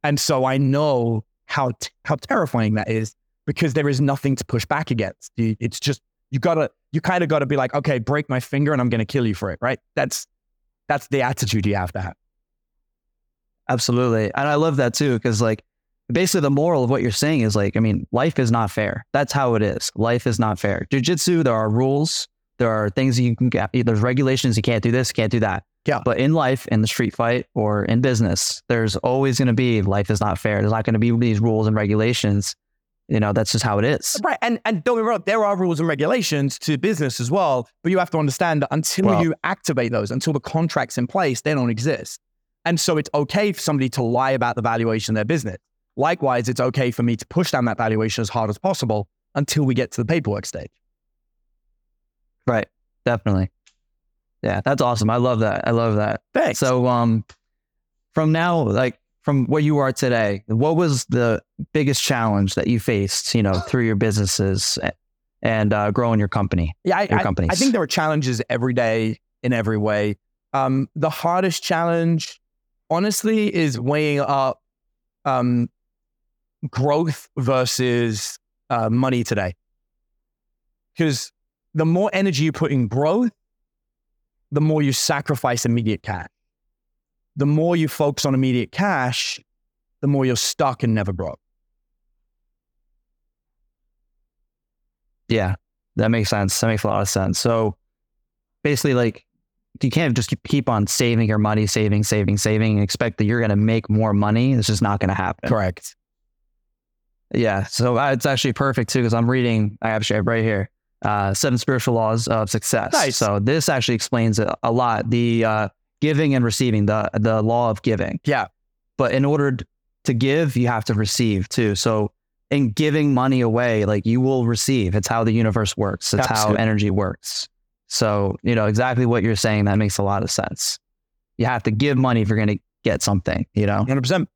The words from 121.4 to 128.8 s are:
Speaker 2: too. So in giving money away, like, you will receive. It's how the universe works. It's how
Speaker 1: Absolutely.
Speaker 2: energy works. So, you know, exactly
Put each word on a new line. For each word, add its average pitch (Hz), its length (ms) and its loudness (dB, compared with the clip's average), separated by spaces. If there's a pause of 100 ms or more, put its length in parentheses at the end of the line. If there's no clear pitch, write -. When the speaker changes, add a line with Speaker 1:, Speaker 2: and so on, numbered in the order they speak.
Speaker 2:
too. 107 260 0
So 107 360 0 (400)
in 139 180 2
giving 147 440 0
money 127 280 2
away, 117 440 2
like, 101 200 0
you 117 160 2
will 127 240 2
receive. 113 480 0
It's 101 140 -2
how 117 160 0
the 110 80 2
universe 110 440 0
works. 95 380 -2
It's 120 140 0
how 113 60 0
Speaker 1:
Absolutely. 107 280 2
Speaker 2:
energy 104 300 2
works. - 580 -4 (440)
So, 104 480 0
you 117 140 0
know, 107 100 2
exactly 123 400 0